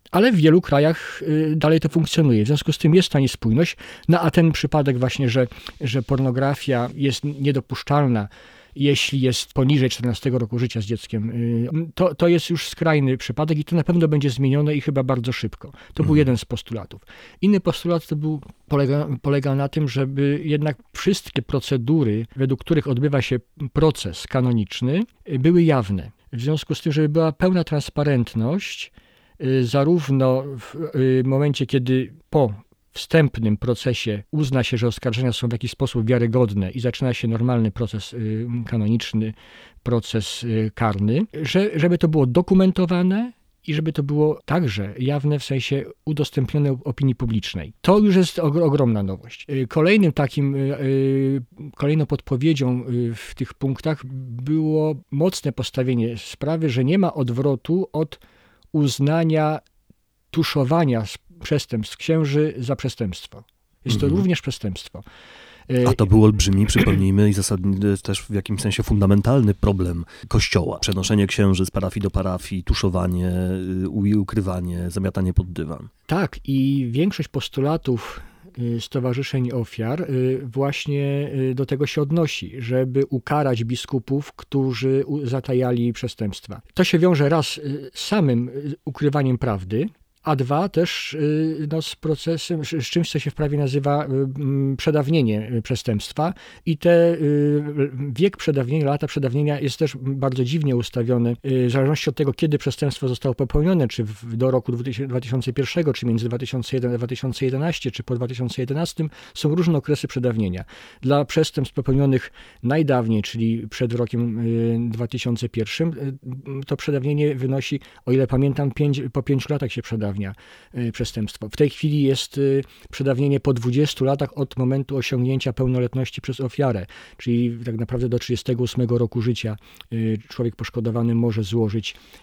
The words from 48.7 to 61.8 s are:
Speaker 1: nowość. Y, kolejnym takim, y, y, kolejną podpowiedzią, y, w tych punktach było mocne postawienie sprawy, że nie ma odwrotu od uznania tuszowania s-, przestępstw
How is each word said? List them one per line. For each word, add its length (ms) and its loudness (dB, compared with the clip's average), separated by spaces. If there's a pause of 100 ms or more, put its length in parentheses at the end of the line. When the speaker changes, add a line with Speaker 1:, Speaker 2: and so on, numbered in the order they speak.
Speaker 1:
nowość. 480 -8
Y, 160 -2
kolejnym 460 4
takim, 420 0
y, 260 -2
y, 640 2 (340)
kolejną 300 2
podpowiedzią, 800 0
y, 260 -2
w 200 -14
tych 200 -8
punktach 520 -4 (380)
było 500 0 (160)
mocne 420 0
postawienie 640 -2
sprawy, 520 -4
że 140 2
nie 140 2
ma 160 2
odwrotu 800 -2
od 260 -4 (540)
uznania 880 2 (720)
tuszowania 680 2
s-, 180 -8 (240)
przestępstw 540 -2